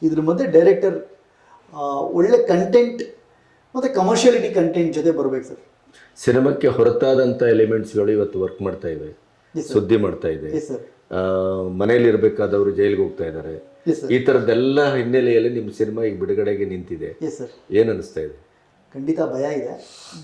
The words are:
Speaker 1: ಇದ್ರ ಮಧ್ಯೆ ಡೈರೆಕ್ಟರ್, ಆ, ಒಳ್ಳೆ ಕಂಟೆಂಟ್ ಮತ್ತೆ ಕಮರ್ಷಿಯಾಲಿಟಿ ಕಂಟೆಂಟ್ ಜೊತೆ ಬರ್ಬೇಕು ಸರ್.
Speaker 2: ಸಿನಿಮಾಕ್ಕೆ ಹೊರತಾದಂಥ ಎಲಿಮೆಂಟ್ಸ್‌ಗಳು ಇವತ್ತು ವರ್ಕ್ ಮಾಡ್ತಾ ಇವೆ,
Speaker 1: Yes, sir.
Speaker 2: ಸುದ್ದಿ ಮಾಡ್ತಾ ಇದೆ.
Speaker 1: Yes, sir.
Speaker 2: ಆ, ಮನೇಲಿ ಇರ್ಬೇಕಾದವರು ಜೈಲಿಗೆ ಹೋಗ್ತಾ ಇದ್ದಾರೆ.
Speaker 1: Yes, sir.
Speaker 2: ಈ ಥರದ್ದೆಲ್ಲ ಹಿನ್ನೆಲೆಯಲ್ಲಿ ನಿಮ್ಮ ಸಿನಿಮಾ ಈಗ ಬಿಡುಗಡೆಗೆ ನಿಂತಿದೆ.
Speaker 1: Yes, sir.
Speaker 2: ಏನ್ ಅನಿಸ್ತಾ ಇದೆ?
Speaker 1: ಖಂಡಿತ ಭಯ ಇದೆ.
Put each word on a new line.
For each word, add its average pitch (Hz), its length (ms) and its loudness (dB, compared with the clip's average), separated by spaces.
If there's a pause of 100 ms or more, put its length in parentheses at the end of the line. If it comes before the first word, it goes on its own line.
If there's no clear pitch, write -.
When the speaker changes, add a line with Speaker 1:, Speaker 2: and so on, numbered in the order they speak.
Speaker 1:
ಇದ್ರ 156 180 0
ಮಧ್ಯೆ 165 260 0
ಡೈರೆಕ್ಟರ್, - 560 4 (720)
ಆ, 147 80 -10 (180)
ಒಳ್ಳೆ 196 380 2
ಕಂಟೆಂಟ್ 202 640 2 (760)
ಮತ್ತೆ 254 120 -2
ಕಮರ್ಷಿಯಾಲಿಟಿ 226 680 2
ಕಂಟೆಂಟ್ 165 400 0
ಜೊತೆ 156 160 2
ಬರ್ಬೇಕು 131 380 -2
ಸರ್. - 80 -16 (600)
Speaker 2:
ಸಿನಿಮಾಕ್ಕೆ 131 520 2
ಹೊರತಾದಂಥ 123 760 2
ಎಲಿಮೆಂಟ್ಸ್‌ಗಳು 110 680 2
ಇವತ್ತು 101 280 -2
ವರ್ಕ್ 95 220 -6
ಮಾಡ್ತಾ 92 260 -6
ಇವೆ, 76 200 -10
Speaker 1:
Yes, - 560 -14
sir. - 80 -10
Speaker 2:
ಸುದ್ದಿ 104 240 2
ಮಾಡ್ತಾ 90 320 -2
ಇದೆ. 78 180 -6
Speaker 1:
Yes, 143 260 -8
sir. - 420 -14
Speaker 2:
ಆ, 95 540 -2
ಮನೇಲಿ 113 400 2
ಇರ್ಬೇಕಾದವರು 101 640 2
ಜೈಲಿಗೆ 98 320 2
ಹೋಗ್ತಾ 90 220 -4
ಇದ್ದಾರೆ. 80 640 -12
Speaker 1:
Yes, 156 100 0
sir. 127 140 -4
Speaker 2:
ಈ 123 120 2
ಥರದ್ದೆಲ್ಲ 135 720 2
ಹಿನ್ನೆಲೆಯಲ್ಲಿ 120 560 2
ನಿಮ್ಮ 110 200 -6
ಸಿನಿಮಾ 107 320 -4
ಈಗ 98 180 -4
ಬಿಡುಗಡೆಗೆ 98 440 -2
ನಿಂತಿದೆ. 87 580 -10
Speaker 1:
Yes, 156 80 -6
sir. - 460 -10
Speaker 2:
ಏನ್ 113 140 4
ಅನಿಸ್ತಾ 90 300 -8
ಇದೆ? 76 140 -10 (600)
Speaker 1:
ಖಂಡಿತ 143 260 -4
ಭಯ 143 340 -4
ಇದೆ. - 500 -10 (200)